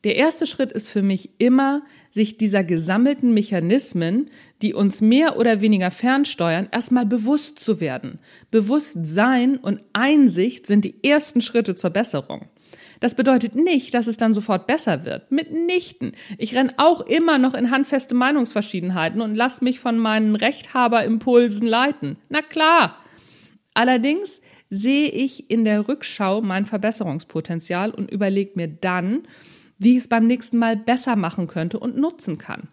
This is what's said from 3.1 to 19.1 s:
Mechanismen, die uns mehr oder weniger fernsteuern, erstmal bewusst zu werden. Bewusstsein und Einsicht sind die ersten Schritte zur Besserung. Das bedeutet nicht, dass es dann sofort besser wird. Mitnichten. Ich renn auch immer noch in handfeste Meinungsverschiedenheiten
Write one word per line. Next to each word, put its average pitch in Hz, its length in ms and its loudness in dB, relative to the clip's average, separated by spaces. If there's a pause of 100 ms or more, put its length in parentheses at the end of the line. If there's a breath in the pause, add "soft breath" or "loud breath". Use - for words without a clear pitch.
Mechanismen, 202 960 0 (320 loud breath)
die 214 100 2
uns 202 280 0
mehr 262 360 4
oder 226 240 2
weniger 196 300 2
fernsteuern, 196 800 0
erstmal 240 360 0
bewusst 247 520 0
zu 202 220 -2
werden. 135 400 -6 (320 soft breath)
Bewusstsein 240 1040 2
und - 260 -6 (120)
Einsicht 240 720 2
sind 202 180 4
die - 180 -10
ersten 294 380 2
Schritte 226 340 -2
zur 180 160 -4
Besserung. - 580 -4 (520 loud breath)
Das 240 140 0
bedeutet 240 420 2
nicht, 311 380 0
dass 233 120 0
es 226 100 -4
dann 226 160 2
sofort 208 340 -2
besser 202 380 -2
wird. - 280 -8
Mitnichten. 320 800 -4 (260 loud breath)
Ich 220 160 -6
renn 254 220 2
auch 330 240 4
immer 330 360 2
noch 262 180 2
in 240 160 0
handfeste 269 440 -2
Meinungsverschiedenheiten 208 1080 -2